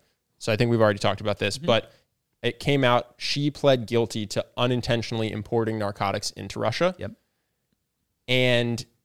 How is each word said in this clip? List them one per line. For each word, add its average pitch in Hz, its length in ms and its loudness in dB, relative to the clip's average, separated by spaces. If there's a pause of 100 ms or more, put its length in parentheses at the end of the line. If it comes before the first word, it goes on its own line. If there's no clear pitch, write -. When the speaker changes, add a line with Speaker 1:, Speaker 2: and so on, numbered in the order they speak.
(400)
Speaker 1:
So - 120 -4
I 107 40 2
think 117 160 2
we've 113 100 4
already 104 180 4
talked 101 220 0
about 104 180 -2
this, 104 180 -2
Speaker 2:
Mm-hmm. 139 100 -6
Speaker 1:
but 113 240 2 (500)
it - 180 -4
came 143 240 2
out 120 340 2
she 143 340 -2
pled 131 340 2
guilty 117 420 -2
to - 180 -4 (120)
unintentionally 120 760 -2
importing 110 480 -2
narcotics 101 520 -4
into 98 280 -10
Russia. 165 380 0
Speaker 2:
Yep. 98 140 -10 (1160)
Speaker 1:
And 120 580 2 (200)